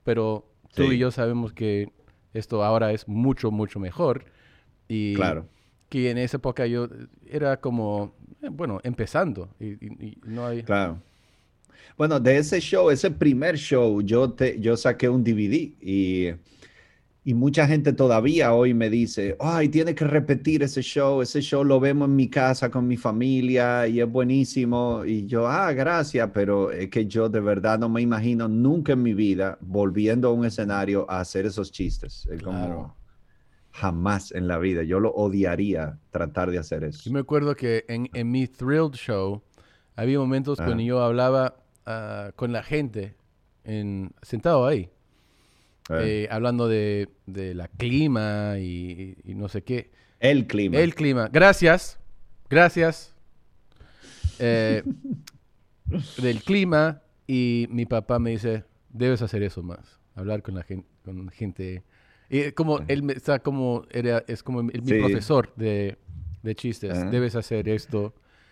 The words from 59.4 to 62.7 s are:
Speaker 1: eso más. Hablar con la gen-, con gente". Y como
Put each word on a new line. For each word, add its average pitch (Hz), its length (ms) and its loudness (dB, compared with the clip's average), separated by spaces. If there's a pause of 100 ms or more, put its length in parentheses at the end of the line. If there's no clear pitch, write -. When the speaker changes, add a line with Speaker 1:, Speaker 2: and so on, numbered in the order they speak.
Speaker 1:
eso 92 200 -6
más. - 360 -16 (160)
Hablar 101 260 -4
con 98 140 -10
la 82 80 -8
gen-, 92 220 -10 (180)
con 95 260 -12
gente". 92 540 -10 (460)
Y 143 240 -2
como 156 240 0